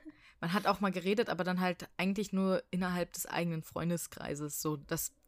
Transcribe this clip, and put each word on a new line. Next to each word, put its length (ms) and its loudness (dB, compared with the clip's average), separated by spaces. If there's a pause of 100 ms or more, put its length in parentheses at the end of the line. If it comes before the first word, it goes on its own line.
(400)
man 140 -2
hat 120 2
auch 140 4
mal 120 4
geredet, 380 2
aber 140 0
dann 160 2
halt 380 0
eigentlich 360 0
nur 380 4
innerhalb 420 0
des 120 -6
eigenen 380 -2
Freundeskreises, 1000 -4
so 160 0
dass, 360 -4 (140)